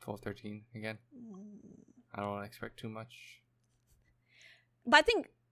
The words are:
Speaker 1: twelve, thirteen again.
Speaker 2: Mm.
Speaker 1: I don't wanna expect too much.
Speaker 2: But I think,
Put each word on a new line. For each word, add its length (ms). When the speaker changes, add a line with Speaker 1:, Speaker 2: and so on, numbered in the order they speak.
Speaker 1:
twelve, 200
thirteen 440
again. 240
Speaker 2:
Mm. 440
Speaker 1:
I 60
don't 100
wanna 160
expect 320
too 100
much. 540
Speaker 2:
But 120
I 40
think, 260